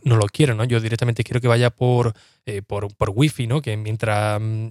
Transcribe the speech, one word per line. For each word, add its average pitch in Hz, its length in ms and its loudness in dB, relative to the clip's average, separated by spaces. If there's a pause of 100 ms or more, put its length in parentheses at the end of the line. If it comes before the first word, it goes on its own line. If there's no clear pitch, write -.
no 120 120 4
lo 104 100 4
quiero, 131 280 2
¿no? 107 100 -2
Yo 120 140 2
directamente 113 460 -2
quiero 120 160 -2
que 123 80 2
vaya 120 220 4
por, 120 440 0 (320)
eh, 101 160 -6
por, 101 320 -8
por 104 160 -8
wifi, 127 380 0
¿no? 139 120 -2
Que 110 160 -4
mientras, 107 640 -2
mm, 110 300 -4